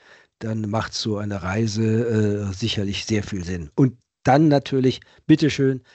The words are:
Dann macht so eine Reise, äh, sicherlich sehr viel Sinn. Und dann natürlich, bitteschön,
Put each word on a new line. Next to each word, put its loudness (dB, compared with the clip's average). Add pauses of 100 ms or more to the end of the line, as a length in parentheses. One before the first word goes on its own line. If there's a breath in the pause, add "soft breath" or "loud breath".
(380 soft breath)
Dann -6
macht -4
so -4
eine -6
Reise, 0
äh, -8
sicherlich -4
sehr 0
viel -8
Sinn. -8
Und 2 (280)
dann 6
natürlich, 2 (260 soft breath)
bitteschön, 2 (120 soft breath)